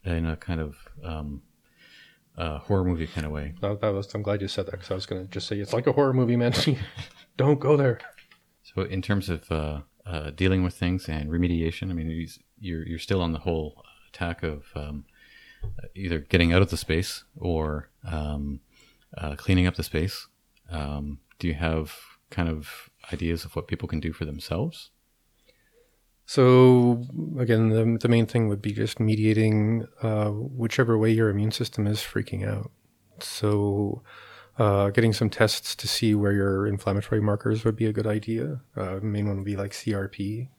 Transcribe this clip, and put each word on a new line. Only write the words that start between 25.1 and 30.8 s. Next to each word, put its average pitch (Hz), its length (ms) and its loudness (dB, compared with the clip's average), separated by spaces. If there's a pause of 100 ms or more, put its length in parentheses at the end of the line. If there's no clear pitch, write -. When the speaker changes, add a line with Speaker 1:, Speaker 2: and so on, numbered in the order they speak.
Speaker 2:
So 127 800 8 (360)
again, 113 300 4
the, 113 300 4
the - 80 0
main 117 180 6
thing 113 220 0
would 101 140 -2
be 107 100 -4
just 110 300 -4
mediating, 107 840 4 (160)
uh, 107 280 0
whichever 117 680 0